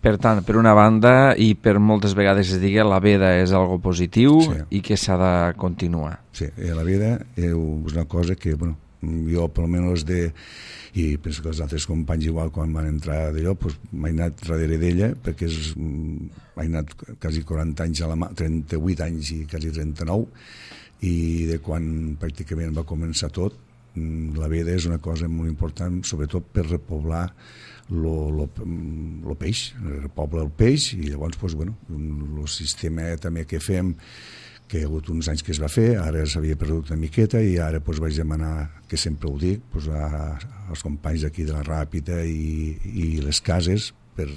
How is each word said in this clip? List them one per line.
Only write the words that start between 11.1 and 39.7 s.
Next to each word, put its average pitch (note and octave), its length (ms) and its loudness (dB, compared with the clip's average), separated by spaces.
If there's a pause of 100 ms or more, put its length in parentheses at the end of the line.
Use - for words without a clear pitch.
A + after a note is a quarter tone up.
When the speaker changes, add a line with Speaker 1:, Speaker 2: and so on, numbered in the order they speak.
Speaker 2:
penso D2+ 220 -8
que D#2+ 100 -4
els D#2+ 80 -4
altres D2+ 240 -6
companys D#2+ 400 -2
igual, D#2+ 240 -2
quan D#2 240 -2
van D#2 160 -2
entrar D#2 400 -2
d'allò, D#2+ 240 0
pues, E2 240 -4 (140)
m'he D#2 180 -4
anat D#2+ 320 -2
darrere D#2+ 400 0
d'ella, F2+ 320 2
perquè - 320 -6
és, D#2 300 -4
mm, D#2 520 -6 (280)
he D#2 100 -4
anat D#2 240 -2 (320)
quasi D#2+ 240 -2
quaranta D#2+ 380 -2
anys E2 180 -2
a D#2+ 80 -2
la D#2+ 60 -2
mar, E2 180 -4
trenta-vuit D#2+ 720 -2
anys D#2 320 -4
i D#2 80 -6
quasi D#2+ 240 -6
trenta-nou, D#2+ 560 -2 (760)
i E2 440 0
de D#2+ 160 -2
quan D#2+ 560 -4
pràcticament D#2+ 560 -6
va D#2+ 80 -2
començar D#2+ 480 -4
tot, F#2+ 240 -4 (400)
mm, D#2+ 400 -6
la D#2 140 -2
veda E2 260 0
és E2+ 160 0
una E2 80 -2
cosa E2 300 -4
molt E2 200 -2
important, E2+ 540 -4
sobretot D#2 480 -4
per F2 160 0
repoblar E2 640 -4 (640)
lo, D#2+ 400 -2
lo, D2+ 160 -2 (180)
mm, D#2+ 640 -8
lo D2 80 -6
peix, D2+ 400 -6 (260)
repobla D2+ 400 -6
el D2+ 100 -4
peix, C3+ 440 2
i D2+ 160 -4
llavors, D2 260 -6
pues, E2+ 180 -4
bueno, E2+ 220 -6 (140)
lo D2+ 560 -6
sistema D#2+ 560 -6 (180)
també E2 240 -6
que D#2 160 -6
fem, F#2 320 0 (760)
que - 120 -4
hi D#2 60 -2
ha - 20 -2
hagut D2+ 240 -6
uns D#2+ 180 -2
anys D#2 140 -2
que E2 100 -6
es D2+ 80 -2
va D2+ 80 -2
fer, A2+ 320 4
ara D#2+ 240 -2
s'havia D#2 320 0
perdut D#2 320 -2
una D#2+ 140 -2
miqueta, A2 400 2
i F#2 160 2
ara, D#2+ 220 0
pues, D2+ 200 -4
vaig D#2 160 -2
demanar, D#2 540 -2 (180)
que D#2+ 80 -6
sempre D#2 320 -4
ho C#2 80 -4
dic, F2+ 240 0 (100)